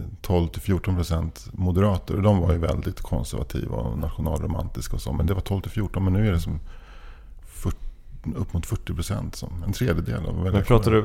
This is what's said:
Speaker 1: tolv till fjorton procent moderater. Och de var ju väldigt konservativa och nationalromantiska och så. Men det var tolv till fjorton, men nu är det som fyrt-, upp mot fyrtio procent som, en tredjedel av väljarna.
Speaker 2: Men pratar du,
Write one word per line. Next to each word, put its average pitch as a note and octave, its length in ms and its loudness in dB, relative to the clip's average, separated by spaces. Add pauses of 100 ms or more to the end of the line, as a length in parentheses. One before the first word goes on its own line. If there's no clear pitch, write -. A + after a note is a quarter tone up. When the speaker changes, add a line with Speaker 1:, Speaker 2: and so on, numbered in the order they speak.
(200)
Speaker 1:
tolv F2 280 2
till - 140 -8
fjorton F#2+ 340 2
procent E2 560 -2
moderater. F#2 640 2
Och F#2+ 60 2
de G2+ 180 6
var E2+ 120 4
ju E2+ 60 4
väldigt E2 420 -2
konservativa - 760 -2
och A#1 220 -2
nationalromantiska - 1000 -2
och - 60 -4
så. B1 100 -4
Men D2+ 140 2
det G2 80 2
var F#2+ 60 -2
tolv G2 200 -2
till - 100 -6
fjorton, G2 340 -2
men F#2+ 80 4
nu G#2+ 160 6
är G2 40 4
det E2 80 4
som D#2+ 200 -2 (880)
fyrt-, - 880 -6
upp - 160 -4
mot E2+ 140 -2
fyrtio - 280 -4
procent - 420 -4
som, - 300 -8
en G2+ 60 -2
tredjedel - 540 0
av - 100 -2
väljarna. F2 160 0
Speaker 2:
Men G2+ 120 6
pratar A2+ 260 6
du, A2 140 8